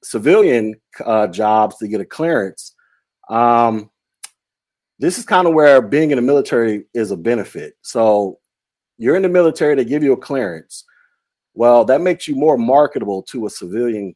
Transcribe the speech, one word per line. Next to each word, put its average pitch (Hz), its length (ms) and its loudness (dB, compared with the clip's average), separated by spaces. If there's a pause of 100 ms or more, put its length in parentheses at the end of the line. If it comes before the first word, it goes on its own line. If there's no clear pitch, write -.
civilian, 120 720 0 (300)
uh, 107 240 0
jobs 107 500 0
to 107 100 -10
get 101 120 -6
a 98 60 -10
clearance, 151 680 -6 (560)
um, 117 600 0 (1080)
this 175 200 -4
is - 80 -14
kinda 180 240 2
where 147 300 6
being 143 300 0
in 143 60 0
the 120 60 0
military 123 600 0 (100)
is 110 180 -4
a 95 40 -6
benefit. 92 680 -6
So 104 560 0 (600)
you're 127 180 0
in 190 60 0
the 185 60 0
military, 165 460 2
they 131 100 0
give 143 180 -4
you 135 100 4
a 123 60 0
clearance. 101 640 -8 (720)
Well, 120 320 4
that 131 160 2
makes 180 260 -4
you 147 60 -4
more 143 240 0
marketable 117 680 0
to 113 220 -10
a 98 40 -10
civilian 104 640 -6